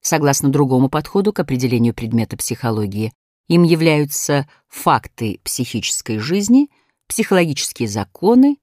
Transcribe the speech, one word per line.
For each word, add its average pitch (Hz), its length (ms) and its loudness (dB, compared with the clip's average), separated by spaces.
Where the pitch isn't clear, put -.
Согласно 143 480 0
другому 135 400 2
подходу 196 440 -2
к - 60 -6
определению 123 560 0
предмета 113 420 -4
психологии, 107 760 -4
им 170 140 4
являются 151 880 0
факты - 760 -2
психической - 760 -6
жизни, 202 520 2
психологические 170 800 -2
законы 233 760 2